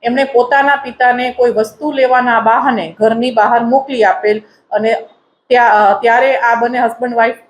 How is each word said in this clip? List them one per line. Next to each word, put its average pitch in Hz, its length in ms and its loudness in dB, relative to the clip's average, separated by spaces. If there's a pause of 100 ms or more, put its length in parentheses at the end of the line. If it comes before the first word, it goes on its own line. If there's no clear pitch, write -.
એમણે 247 220 0
પોતાના 277 520 2
પિતાને 247 540 -2
કોઈ 247 200 0
વસ્તુ 220 420 -4
લેવાના 247 480 0
બહાને 220 580 -2
ઘરની 226 320 0
બહાર 226 340 0
મોકલી 262 400 0
આપેલ 208 380 0 (280)
અને 220 260 -2 (520)
ત્યાં, 214 420 4
અ, 202 100 0
ત્યારે 254 360 2
આ 233 180 0
બંને 240 240 -4
હસબન્ડ 240 360 -4
વાઇફ 233 200 0 (160)